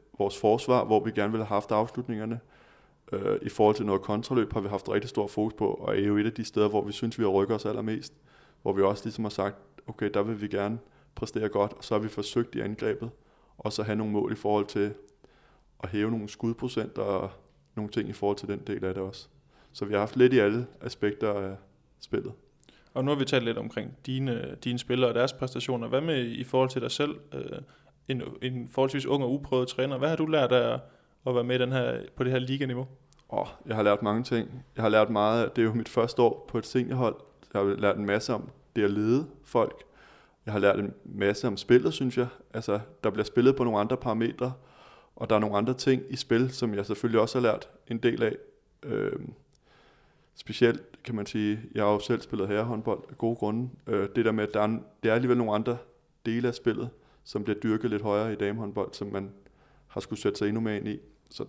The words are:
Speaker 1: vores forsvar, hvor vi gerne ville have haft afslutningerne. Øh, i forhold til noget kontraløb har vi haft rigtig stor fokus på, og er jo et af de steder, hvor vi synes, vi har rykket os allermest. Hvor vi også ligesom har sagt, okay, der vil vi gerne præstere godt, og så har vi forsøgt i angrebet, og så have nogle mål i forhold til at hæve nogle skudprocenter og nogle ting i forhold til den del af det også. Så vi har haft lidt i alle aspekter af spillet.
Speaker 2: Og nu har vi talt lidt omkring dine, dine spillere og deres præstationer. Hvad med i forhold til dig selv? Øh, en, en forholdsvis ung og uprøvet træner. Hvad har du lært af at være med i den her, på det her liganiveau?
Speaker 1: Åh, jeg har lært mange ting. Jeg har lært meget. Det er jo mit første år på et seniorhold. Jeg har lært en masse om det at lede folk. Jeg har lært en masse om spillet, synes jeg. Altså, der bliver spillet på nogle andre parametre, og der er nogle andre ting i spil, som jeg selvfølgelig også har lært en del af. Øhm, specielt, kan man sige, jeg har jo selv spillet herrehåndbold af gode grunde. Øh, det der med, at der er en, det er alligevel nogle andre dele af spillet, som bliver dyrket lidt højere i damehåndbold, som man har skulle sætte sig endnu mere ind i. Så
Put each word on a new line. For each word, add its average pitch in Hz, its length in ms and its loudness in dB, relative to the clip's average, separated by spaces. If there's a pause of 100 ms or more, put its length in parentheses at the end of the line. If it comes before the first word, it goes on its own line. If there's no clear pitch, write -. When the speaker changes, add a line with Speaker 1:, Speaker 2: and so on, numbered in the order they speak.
(180)
Speaker 1:
vores 101 200 0
forsvar, 120 480 4
hvor 107 180 4
vi 110 80 -2
gerne 107 200 0
ville 110 140 -2
have 104 100 -2
haft 101 160 -2
afslutningerne. 113 680 -2 (720)
Øh, 98 300 -2
i - 80 -6
forhold 107 260 4
til 107 100 -4
noget 98 160 2
kontraløb 107 520 -2
har 113 80 -2
vi 98 60 -6
haft 101 220 -6
rigtig 101 200 -2
stor 101 180 -2
fokus 110 260 -2
på, 104 140 -2
og - 300 -2
er 98 100 0
jo 104 100 2
et 104 80 2
af 113 80 -2
de 117 120 -8
steder, 107 240 2
hvor 104 120 2
vi 101 100 -8
synes, 113 280 -6
vi 113 40 2
har 104 60 4
rykket 98 260 2
os 104 100 -6
allermest. 110 480 -6 (480)
Hvor 101 120 -2
vi 98 80 2
også 98 240 2
ligesom 113 200 -4
har 104 40 -4
sagt, 101 260 -2 (320)
okay, 107 260 -4
der 101 100 2
vil 107 180 -4
vi 107 60 -4
gerne 104 300 -2 (380)
præstere 107 340 -4
godt, 101 240 0
og - 100 -18
så - 100 -2
har 107 60 2
vi 107 80 -2
forsøgt - 480 -4
i 120 40 -4
angrebet, 110 500 -4 (480)
og 107 160 -6
så 107 100 -4
have 107 120 -2
nogle 107 180 -2
mål 104 180 0
i 107 40 -4
forhold 104 300 0
til 104 280 -2 (880)
at 87 60 -10
hæve 107 220 0
nogle 107 180 -4
skudprocenter 117 720 -4
og 101 280 -2 (460)
nogle 107 160 -6
ting 101 180 -4
i 104 40 -10
forhold 101 240 0
til 101 100 -10
den 101 200 -4
del 98 180 -6
af 92 80 -2
det 95 100 -4
også. 95 240 -12 (460)
Så - 120 -8
vi 101 80 -4
har 101 60 2
haft 107 160 -2
lidt 123 180 8
i 127 60 8
alle 110 280 4 (140)
aspekter 104 520 -2
af 95 220 -6 (440)
spillet. 107 320 -6 (640)
Speaker 2:
Og 131 120 -2
nu 143 60 2
har 143 80 2
vi 135 60 2
talt 127 200 0
lidt 113 120 0
omkring 110 480 -8
dine, 131 580 -4
dine 123 160 -2
spillere 123 300 2
og 113 60 -2
deres 123 180 2
præstationer. 123 540 -4
Hvad 131 140 0
med 156 240 0
i 117 180 -8
forhold 131 260 2
til 131 120 -4
dig 120 100 -4
selv? 147 240 -2 (180)
Øh, - 260 -10 (480)
en, 131 140 -4 (200)
en 127 300 -6
forholdsvis 135 340 0
ung 139 180 2
og 123 100 0
uprøvet 131 340 0
træner. 135 300 -2
Hvad 139 120 0
har 160 60 0
du 160 100 0
lært 147 260 2
af 120 280 4 (480)
at 127 80 0
være 120 80 2
med 127 120 0
i 127 40 2
den 123 120 0
her, 123 280 0 (160)
på - 80 -4
det 123 80 2
her 131 80 0
liganiveau? 131 480 -4 (420)
Speaker 1:
Åh, - 180 -2 (180)
jeg 113 100 -4
har 107 80 2
lært 101 200 6
mange 110 200 2
ting. 123 400 -4 (120)
Jeg 113 80 -2
har 110 60 4
lært 107 200 6
meget. 110 460 2
Det 120 60 4
er 113 40 6
jo 110 80 2
mit 113 160 -2
første 120 320 2
år 117 260 4
på - 100 -4
et 110 80 -2
seniorhold. 127 500 0 (380)
Jeg 101 80 2
har 101 140 2
lært 101 220 2
en 104 80 -2
masse 104 280 0
om - 160 -4 (260)
det 208 80 4
at 101 80 4
lede 113 360 2 (160)
folk. - 400 0 (640)
Jeg 107 60 -6
har 104 80 0
lært 98 200 6
en 101 140 -2 (120)
masse 101 420 0
om 101 100 -2
spillet, 127 360 6
synes 127 240 -2
jeg. 123 100 2 (260)
Altså, 107 260 -2 (240)
der 110 60 2
bliver 107 160 0
spillet 127 300 4
på 127 80 -2
nogle 110 160 2
andre 113 180 0
parametre, 120 560 -2 (640)
og - 140 -8
der 110 60 6
er 107 40 6
nogle 107 180 2
andre 113 160 2
ting 127 360 2
i 131 60 -6
spil, 123 360 2
som 117 220 -2
jeg 101 120 -2
selvfølgelig 113 360 2
også 113 180 2
har 123 40 2
lært - 260 2 (180)
en 117 100 -6
del 117 260 2
af. 107 120 0 (480)
Øhm, - 500 -4 (1040)
specielt, - 680 0
kan 120 120 -6
man 104 100 -4
sige, 104 340 0 (160)
jeg 110 80 0
har 104 80 4
jo 104 80 2
selv 117 220 -2
spillet 98 260 -4
herrehåndbold 110 640 -2
af - 80 -18
gode 117 180 0
grunde. 113 340 -4 (180)
Øh, 98 280 0
det 117 100 2
der 110 60 4
med, 107 160 0
at - 60 -8
der 107 60 2
er 104 60 4
en, 110 180 -2 (200)
det 113 80 4
er 110 40 6
alligevel 123 220 4
nogle 110 160 2
andre 117 240 0 (480)
dele 117 220 0
af 120 80 0
spillet, 113 340 -2 (340)
som 107 200 -6
bliver 104 160 0
dyrket 110 300 0
lidt 107 120 -2
højere 107 320 0
i - 20 -4
damehåndbold, 101 580 -4
som 101 140 -8
man 98 240 -6 (560)
har - 140 -8
skulle - 200 -10
sætte 104 160 0
sig 104 100 0
endnu 107 140 0
mere 107 160 -2
ind 104 100 -6
i. 107 120 -6 (300)
Så - 200 -10